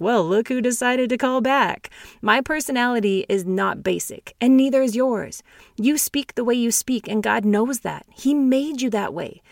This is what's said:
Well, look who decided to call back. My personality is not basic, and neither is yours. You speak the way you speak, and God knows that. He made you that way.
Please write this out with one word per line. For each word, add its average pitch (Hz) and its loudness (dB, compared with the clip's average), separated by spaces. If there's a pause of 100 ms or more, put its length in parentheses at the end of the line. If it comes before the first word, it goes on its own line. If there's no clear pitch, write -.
Well, 196 2
look 202 0
who 254 -2
decided 247 0
to 247 0
call 262 0
back. 254 0 (320)
My 214 2
personality 247 0
is 196 0
not 185 -2
basic, - -6
and 254 6
neither 269 4
is 254 0
yours. 233 -2 (340)
You 262 2
speak - -4
the 254 -4
way 240 2
you 240 0
speak, 233 -2
and 214 -2
God 214 0
knows 214 2
that. - -10
He - -2
made 277 2
you 254 -2
that 202 -2
way. - -10